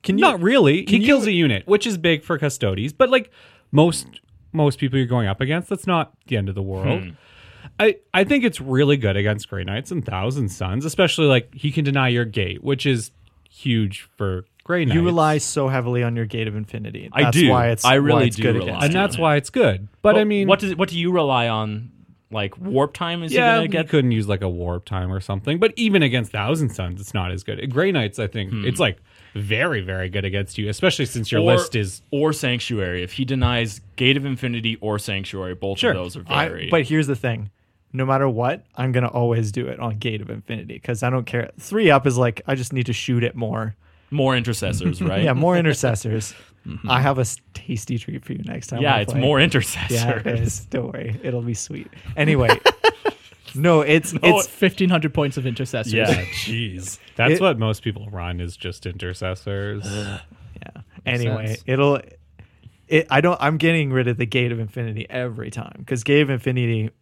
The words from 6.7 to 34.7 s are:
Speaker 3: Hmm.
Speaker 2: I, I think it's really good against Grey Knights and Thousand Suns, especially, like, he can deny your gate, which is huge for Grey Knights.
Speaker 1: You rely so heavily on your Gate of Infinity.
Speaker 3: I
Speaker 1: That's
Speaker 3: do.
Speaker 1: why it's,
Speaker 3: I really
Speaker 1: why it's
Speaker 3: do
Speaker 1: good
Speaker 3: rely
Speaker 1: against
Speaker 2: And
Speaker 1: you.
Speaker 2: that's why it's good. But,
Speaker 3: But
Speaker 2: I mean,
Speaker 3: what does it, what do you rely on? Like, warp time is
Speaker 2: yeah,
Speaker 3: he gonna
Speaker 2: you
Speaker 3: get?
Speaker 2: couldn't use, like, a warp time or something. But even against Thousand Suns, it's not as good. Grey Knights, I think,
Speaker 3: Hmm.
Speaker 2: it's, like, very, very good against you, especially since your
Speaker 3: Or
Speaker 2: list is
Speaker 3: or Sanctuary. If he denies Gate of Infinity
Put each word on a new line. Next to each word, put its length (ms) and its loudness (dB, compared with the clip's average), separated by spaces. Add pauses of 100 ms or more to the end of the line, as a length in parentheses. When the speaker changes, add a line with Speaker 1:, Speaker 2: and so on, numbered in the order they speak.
Speaker 3:
Hmm. 60 -12 (720)
Speaker 2:
I, 160 4 (180)
I 120 4
think 180 2
it's 160 0
really 380 4
good 180 0
against 340 0
Grey 140 -8
Knights 280 -6
and 140 -4
Thousand 440 -2
Suns, 340 -4
especially, 440 2
like, 280 2
he 160 -4
can 140 0
deny 240 2
your 160 0
gate, 380 -4
which 220 -2
is 260 0 (380)
huge 520 -2 (160)
for 260 -4 (220)
Grey 180 0
Knights. 120 2
Speaker 1:
You 100 4
rely 320 4
so 320 -2
heavily 340 0
on 140 -2
your 80 -2
Gate 240 -4
of 80 -8
Infinity. 560 -10
Speaker 3:
I 100 4
Speaker 1:
That's 140 4
Speaker 3:
do. 120 6
Speaker 1:
why 200 4
it's, 160 -2
Speaker 3:
I 100 8
really 280 4
Speaker 1:
why 20 -
it's 100 0
Speaker 3:
do 80 -2
Speaker 1:
good 120 4
Speaker 3:
rely 120 -2
Speaker 1:
against 160 -2
Speaker 2:
And 100 2
Speaker 1:
you. 60 2
Speaker 2:
that's 180 0
why 200 2
it's 120 -2
good. 380 2 (140)
But, 140 6
Speaker 3:
But 40 8
Speaker 2:
I 60 4
mean, 240 2
Speaker 3:
what 100 6
does 120 -2
it, 60 -4
what 120 0
do 100 -4
you 140 0
rely 340 2
on? 440 -4 (380)
Like, 280 -6
warp 360 0
time 300 -6
is 80 -6
Speaker 2:
yeah, 200 4
Speaker 3:
he 0 -
gonna 120 4
Speaker 2:
you 60 -2
Speaker 3:
get? 200 -2
Speaker 2:
couldn't 220 2
use, 160 0
like, 140 0
a 80 -2
warp 360 -6
time 280 -4
or 80 -4
something. 380 -4
But 180 2
even 260 2
against 300 0
Thousand 360 0
Suns, 300 -6
it's 140 -14
not 180 -2
as 120 -8
good. 280 -8
Grey 220 0
Knights, 260 -2
I 80 -2
think, 240 -6
Speaker 3:
Hmm. 140 -4
Speaker 2:
it's, 140 -2
like, 180 0 (380)
very, 460 0
very 280 -4
good 160 -2
against 340 -4
you, 100 -4
especially 360 0
since 260 -6
your 100 2
Speaker 3:
Or 140 6
Speaker 2:
list 200 0
is 260 -4 (100)
Speaker 3:
or 220 0
Sanctuary. 680 -4
If 100 -10
he 120 -4
denies 560 -2 (140)
Gate 220 4
of 80 -4
Infinity 560 -4